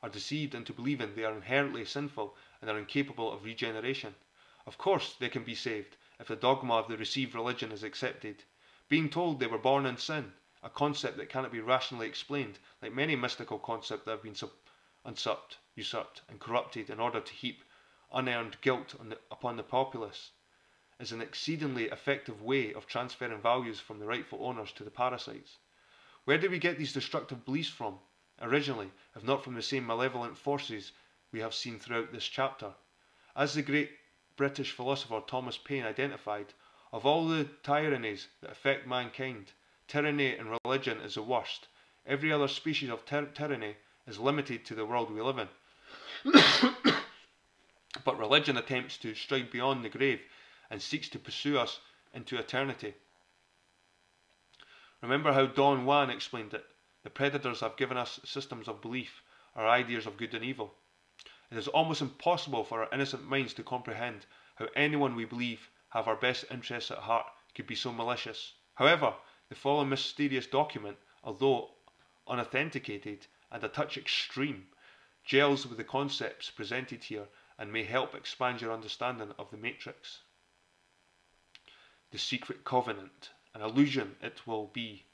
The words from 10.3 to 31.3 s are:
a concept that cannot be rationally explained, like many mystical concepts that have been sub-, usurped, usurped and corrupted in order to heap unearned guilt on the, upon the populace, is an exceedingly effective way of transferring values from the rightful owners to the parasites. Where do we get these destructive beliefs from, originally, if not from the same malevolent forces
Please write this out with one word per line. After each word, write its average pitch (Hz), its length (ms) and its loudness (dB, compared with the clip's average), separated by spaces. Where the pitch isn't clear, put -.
a - 80 -12
concept 143 480 0
that - 120 -8
cannot 131 220 -4
be 117 80 -4
rationally 120 480 2
explained, 127 520 -4
like 113 120 -8
many 147 220 2
mystical 120 440 -4
concepts 110 460 -6
that 113 60 -4
have 110 120 -6
been 107 120 -12
sub-, - 160 -10
usurped, - 520 -4
usurped - 540 -6
and 104 100 -18
corrupted 117 500 -2
in 110 100 -8
order 113 200 0
to - 140 -10
heap - 300 -8
unearned 120 480 0
guilt - 400 2
on 113 80 -12
the, 110 80 -8
upon 117 260 -4
the 107 60 -6
populace, 123 680 -2
is 117 120 -10
an 117 100 -6
exceedingly 139 640 -2
effective 127 560 -2
way 120 300 2
of - 160 -12
transferring 120 540 -6
values 117 400 2
from 107 180 -14
the 104 60 -8
rightful 110 400 -4
owners 110 260 -6
to - 140 -14
the 104 60 -12
parasites. 123 680 -4
Where 143 120 6
do 180 120 4
we 180 100 0
get 170 180 2
these 143 160 -4
destructive 131 500 -4
beliefs 147 240 -2
from, 104 280 -6
originally, 120 480 2
if 107 120 -10
not 135 180 2
from 127 120 -8
the 113 60 -4
same 127 240 0
malevolent 120 520 0
forces 139 560 -4